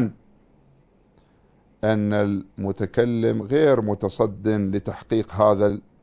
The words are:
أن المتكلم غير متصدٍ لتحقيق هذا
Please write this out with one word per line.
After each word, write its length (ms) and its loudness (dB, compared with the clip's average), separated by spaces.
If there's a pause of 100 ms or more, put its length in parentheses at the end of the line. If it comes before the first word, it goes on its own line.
(1800)
أن 280 0
المتكلم 1300 -2
غير 380 2
متصدٍ 680 -2
لتحقيق 840 -2
هذا 460 2 (240)